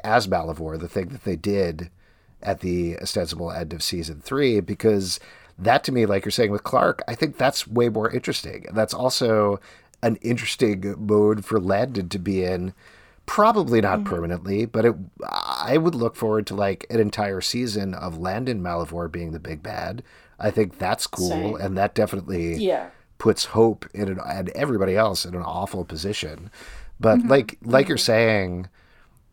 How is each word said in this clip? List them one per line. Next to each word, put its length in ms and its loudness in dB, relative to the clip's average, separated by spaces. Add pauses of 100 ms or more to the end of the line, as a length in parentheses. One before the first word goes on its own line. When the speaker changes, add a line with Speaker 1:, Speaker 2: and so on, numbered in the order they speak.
Speaker 1:
as 240 2
Malivore, 520 -2
the 100 -8
thing 180 -4
that 160 -14
they 140 -2
did 520 -2 (540)
at 160 -2
the 400 -2
ostensible 520 -4
end 220 -6
of 80 -8
season 400 -6
three, 380 2
because 600 0 (380)
that 280 4
to 60 -2
me, 140 4
like 200 2
you're 60 -4
saying 200 2
with 120 -2
Clark, 440 2
I 80 -8
think 220 -2
that's 300 0
way 220 2
more 220 0
interesting. 640 -6
That's 200 0
also 680 2 (440)
an 140 2
interesting 840 -2
mode 460 4
for 140 0
Landon 500 0
to 100 -4
be 240 -2
in. 300 -2 (520)
Probably 560 4
not 180 2
Speaker 2:
Mm-hmm. 100 -4
Speaker 1:
permanently, 560 -2
but 200 2
it, 100 4 (340)
I 480 0
would 180 2
look 200 -2
forward 320 0
to, 80 -8
like, 340 -2
an 120 -2
entire 400 -2
season 520 -4
of 240 -8
Landon 440 -4
Malivore 500 -4
being 200 -6
the 80 -8
big 220 -12
bad. 400 -8 (380)
I 100 0
think 280 0
that's 300 -2
cool, 220 -2
Speaker 2:
Same. 260 -2
Speaker 1:
and 220 -4
that 160 2
definitely 600 0
Speaker 2:
Yeah. 360 0 (260)
Speaker 1:
puts 280 2
Hope 480 4
in 140 -4
an, 180 -4
and 260 -4
everybody 440 0
else 300 2
in 100 -8
an 60 -4
awful 420 -4
position. 680 -8 (520)
But 180 8
Speaker 3:
Mm-hmm. 80 2
Speaker 1:
like, 380 4
like 240 6
you're 80 0
Speaker 2:
Mm-hmm. 80 0
Speaker 1:
saying, 640 2 (640)